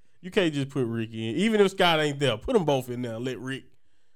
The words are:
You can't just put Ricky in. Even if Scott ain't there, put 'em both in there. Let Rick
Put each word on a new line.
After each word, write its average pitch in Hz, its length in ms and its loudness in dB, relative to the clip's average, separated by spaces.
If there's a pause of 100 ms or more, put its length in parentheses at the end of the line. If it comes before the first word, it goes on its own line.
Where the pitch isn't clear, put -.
(200)
You 180 100 -14
can't 175 240 2
just 139 140 -2
put 135 180 -2
Ricky 113 420 -6
in. 113 60 -4
Even 214 260 2
if 190 120 6
Scott 175 260 4
ain't 143 220 0
there, 123 160 2
put - 180 -4
'em 190 100 4
both 139 240 0
in 120 140 -6
there. 113 160 -6
Let 123 220 -6
Rick 127 240 -10 (520)